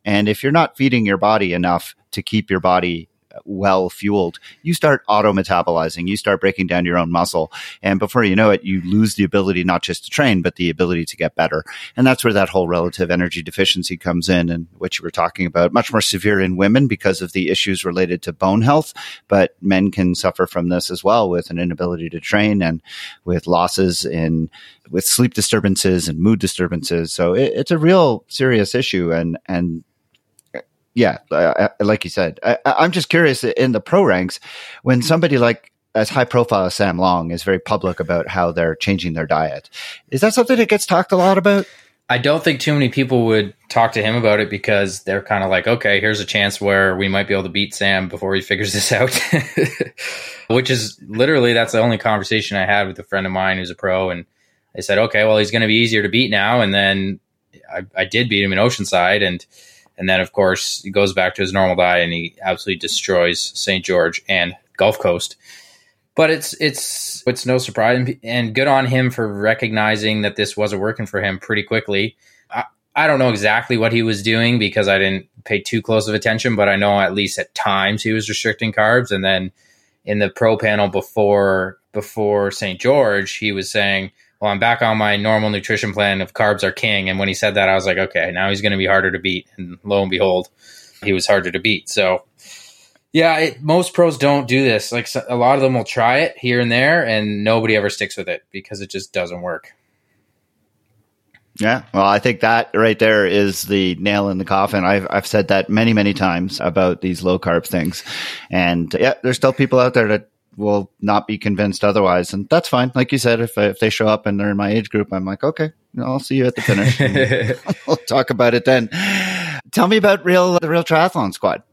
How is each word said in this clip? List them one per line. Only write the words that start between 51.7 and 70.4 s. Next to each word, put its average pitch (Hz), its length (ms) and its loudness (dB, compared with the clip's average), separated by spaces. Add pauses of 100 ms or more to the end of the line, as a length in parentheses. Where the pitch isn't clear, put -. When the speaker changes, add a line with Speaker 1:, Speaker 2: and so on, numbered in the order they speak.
Speaker 2:
the 113 80 2
only 117 160 2
conversation 107 580 -2
I 95 100 0
had 101 220 0
with 92 120 -10
a - 40 -14
friend 95 220 -4
of 92 80 -4
mine 95 240 0
who's 90 120 -8
a 87 60 -12
pro. 92 360 -2
And 85 140 -8 (520)
I - 20 -12
said, 101 180 -2
"Okay, 110 280 2
well, 107 140 4
he's 104 120 0
gonna 113 160 2
be 107 80 4
easier 110 280 2
to 101 60 0
beat 110 220 2
now." 107 300 2
And 98 120 2
then 98 460 0 (500)
I, 92 160 -10 (100)
I 92 100 -2
did 113 240 -2
beat 101 140 0
him 98 100 0
in 95 60 -2
Oceanside. 101 640 2
And, 90 200 -4 (520)
and 92 120 -4
then, 92 100 4
of 90 140 -4
course, 92 500 0
he 98 80 -12
goes 98 220 0
back 92 220 0
to 101 60 -6
his 92 120 -4
normal 92 220 2
diet 90 280 2
and 85 100 -4
he 85 280 -8
absolutely 92 380 -4
destroys 87 600 0 (160)
Saint 95 300 -4
George 85 420 0
and 87 280 0 (220)
Gulf 107 220 2
Coast. - 380 -4 (800)
But 160 140 2
it's, 156 320 -4
it's, - 680 -6
it's 123 180 -4
no 127 120 0
surprise, 120 400 0
and, 127 260 -4
and 113 320 -4
good 135 120 0
on 135 180 2
him 127 260 2
for 113 160 -4
recognizing 107 920 0
that 104 160 -4
this 104 180 -2